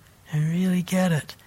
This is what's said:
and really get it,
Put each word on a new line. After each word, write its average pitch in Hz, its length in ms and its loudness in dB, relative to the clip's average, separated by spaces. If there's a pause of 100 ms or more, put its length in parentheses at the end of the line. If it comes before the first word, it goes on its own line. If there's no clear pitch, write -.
(320)
and 156 180 0
really 180 320 0
get 185 300 0
it, 151 240 -2 (120)